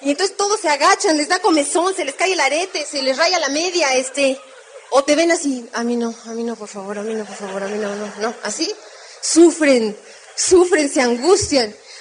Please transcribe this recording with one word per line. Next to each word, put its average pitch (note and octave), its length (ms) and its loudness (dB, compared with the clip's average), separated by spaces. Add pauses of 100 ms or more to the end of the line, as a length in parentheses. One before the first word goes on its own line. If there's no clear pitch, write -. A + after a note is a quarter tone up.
Y C#4 100 -4
entonces F4+ 260 -2
todos G4+ 240 0
se F4 80 -2
agachan, D#4+ 480 2
les D4 120 -2
da F4+ 120 0
comezón, F4 540 2
se F4+ 100 -4
les C4+ 100 -6
cae F#4 180 0
el F4 80 -2
arete, D4+ 480 -2
se C#4+ 140 -6
les C4 140 0
raya E4+ 220 2
la D4+ 100 -2
media, D#4+ 460 0
este, C4+ 460 0 (500)
o C4+ 120 4
te C#4+ 140 2
ven E4+ 160 4
así, C#4 400 -2
A A#3 100 -6
mí A#3+ 140 -2
no, A#3 180 -2 (100)
a A3+ 60 -16
mí A3+ 140 -8
no, A#3 120 -6
por G#3 120 -14
favor, G3+ 300 -10
a G3+ 40 -8
mí A3 120 -6
no, G#3+ 100 -6
por G3+ 120 -14
favor, G3 260 -8
a G3 60 -6
mí G#3 100 -6
no, G3+ 180 -4
no, G#3 240 -10
no, A3+ 220 -4
así, D4+ 300 -6 (480)
sufren, C#4 760 4 (400)
sufren, F4 520 4
se C#4+ 120 -2
angustian. B3 720 2 (260)